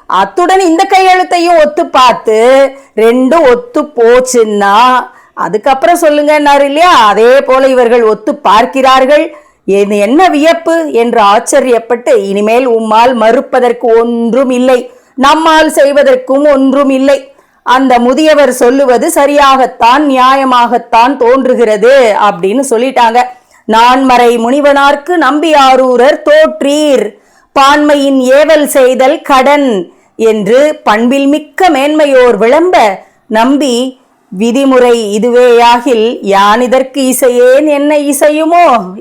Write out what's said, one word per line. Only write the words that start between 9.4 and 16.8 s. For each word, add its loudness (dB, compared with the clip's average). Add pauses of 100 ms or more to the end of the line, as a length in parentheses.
"இது -2
என்ன 2
வியப்பு?" -2
என்று 0
ஆச்சரியப்பட்டு, 0
"இனிமேல் -2
உம்மால் 0
மறுப்பதற்கு -2
ஒன்றும் -2
இல்லை, -2 (240)
நம்மால் 0
செய்வதற்கும் 0
ஒன்றும் 0